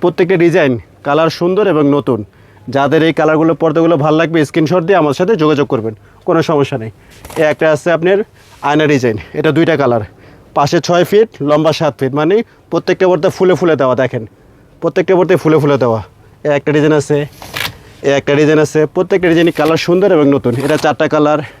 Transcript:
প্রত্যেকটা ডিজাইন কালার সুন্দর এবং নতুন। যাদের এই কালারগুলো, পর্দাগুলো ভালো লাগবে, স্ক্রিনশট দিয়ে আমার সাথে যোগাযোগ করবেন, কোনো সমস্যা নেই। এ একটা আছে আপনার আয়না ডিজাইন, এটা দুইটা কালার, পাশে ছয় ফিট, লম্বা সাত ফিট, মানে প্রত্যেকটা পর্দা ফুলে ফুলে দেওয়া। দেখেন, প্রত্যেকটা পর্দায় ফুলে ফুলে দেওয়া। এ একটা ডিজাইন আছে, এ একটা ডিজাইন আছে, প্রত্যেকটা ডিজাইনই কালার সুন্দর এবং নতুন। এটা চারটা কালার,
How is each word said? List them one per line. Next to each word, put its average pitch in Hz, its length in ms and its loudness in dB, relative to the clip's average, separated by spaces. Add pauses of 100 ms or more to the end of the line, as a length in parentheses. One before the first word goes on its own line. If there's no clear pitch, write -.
প্রত্যেকটা 175 420 0
ডিজাইন 156 280 2 (340)
কালার 160 320 0
সুন্দর 185 340 0
এবং 151 120 0 (120)
নতুন। 135 220 -2 (580)
যাদের 143 320 2
এই 160 100 0
কালারগুলো, 156 340 2 (100)
পর্দাগুলো 165 320 2 (100)
ভালো 156 160 2
লাগবে, 165 180 -2 (100)
স্ক্রিনশট 170 400 0
দিয়ে 196 140 2
আমার 147 160 0
সাথে 185 140 0 (100)
যোগাযোগ 147 300 2
করবেন, 110 220 -4 (320)
কোনো 165 220 0
সমস্যা 143 340 0
নেই। 110 80 -10 (500)
এ - 20 0 (100)
একটা 160 220 -2
আছে 147 220 -4
আপনার 180 220 0 (500)
আয়না 151 240 2
ডিজাইন, 120 240 0 (220)
এটা 156 180 0
দুইটা 165 240 2
কালার, 120 220 0 (540)
পাশে 147 300 0
ছয় 175 240 2
ফিট, 202 180 2 (220)
লম্বা 156 280 2
সাত 151 220 0
ফিট, 131 200 -2
মানে 170 160 2 (340)
প্রত্যেকটা 180 400 -2
পর্দা 180 260 0
ফুলে 185 240 2
ফুলে 165 200 2
দেওয়া। 127 220 2
দেখেন, 123 200 -4 (600)
প্রত্যেকটা 175 360 -2
পর্দায় 175 240 2
ফুলে 160 200 2
ফুলে 143 200 2
দেওয়া। 113 180 0 (460)
এ - 20 0 (100)
একটা 147 180 -4
ডিজাইন 156 240 2
আছে, 147 180 -2 (880)
এ - 100 2
একটা - 200 -2
ডিজাইন 151 280 4
আছে, 156 140 -2 (140)
প্রত্যেকটা 180 380 0
ডিজাইনই 170 280 2
কালার 160 260 0
সুন্দর 175 300 2
এবং 147 180 2
নতুন। 123 180 -2 (120)
এটা 151 200 0
চারটা 151 300 0
কালার, 151 260 0 (200)